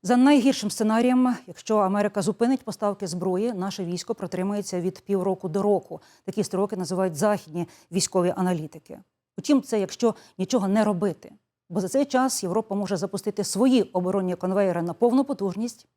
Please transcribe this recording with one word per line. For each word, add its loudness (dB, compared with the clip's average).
За 2
найгіршим 4
сценарієм, 2
якщо -4
Америка 2
зупинить 0
поставки -4
зброї, -2
наше -6
військо -6
протримається -4
від -6
півроку -2
до -2
року. 0
Такі -4
строки -2
називають -2
західні -2
військові 2
аналітики. -4
Утім, 2
це -2
якщо 0
нічого 0
не 4
робити. -2
Бо -2
за -2
цей 2
час 0
Європа -2
може -2
запустити -4
свої 4
оборонні 0
конвеєри 0
на -4
повну 2
потужність. -6